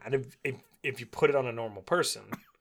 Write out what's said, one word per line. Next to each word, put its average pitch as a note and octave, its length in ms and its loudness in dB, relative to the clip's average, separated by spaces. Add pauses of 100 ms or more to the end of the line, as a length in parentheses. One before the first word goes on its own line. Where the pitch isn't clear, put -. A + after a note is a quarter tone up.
and B2 100 -2
if, C3 300 -2
if, C#3 120 -4 (260)
if C3 180 -4
you A#2+ 60 -12
put - 240 4
it C#3+ 60 6
on C3 100 4
a A#2+ 60 -2
normal A2+ 300 -6
person, C#3 420 0 (360)